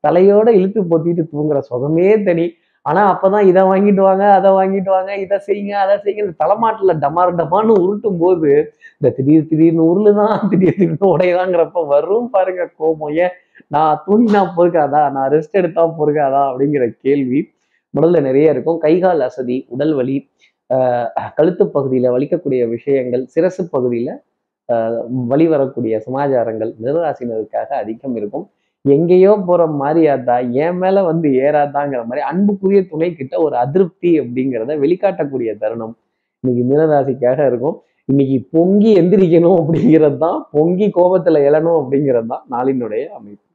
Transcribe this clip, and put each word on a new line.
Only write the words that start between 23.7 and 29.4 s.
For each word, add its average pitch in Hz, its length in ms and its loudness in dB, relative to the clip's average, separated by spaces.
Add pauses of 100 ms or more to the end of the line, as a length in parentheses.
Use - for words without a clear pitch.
பகுதியில, 127 460 -4 (540)
அஹ், 117 360 -4
வலி 131 400 0
வரக்கூடிய 123 580 -2
சமாச்சாரங்கள் 117 760 -4
மிதுனராசினருக்காக 120 840 -6
அதிகம் 113 500 -8
இருக்கும். 110 340 -10 (340)
எங்கேயோ 180 600 4